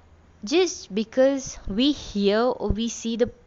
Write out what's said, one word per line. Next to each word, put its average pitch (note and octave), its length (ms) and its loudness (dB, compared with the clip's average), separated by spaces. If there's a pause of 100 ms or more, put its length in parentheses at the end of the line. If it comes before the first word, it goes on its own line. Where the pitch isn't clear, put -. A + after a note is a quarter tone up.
(440)
just D#4 500 0
because C4 640 0 (100)
we B3 260 2
hear G3+ 480 0
or B3 280 -2
we A3 200 -2
see A3+ 260 -6
the, A3+ 160 0 (160)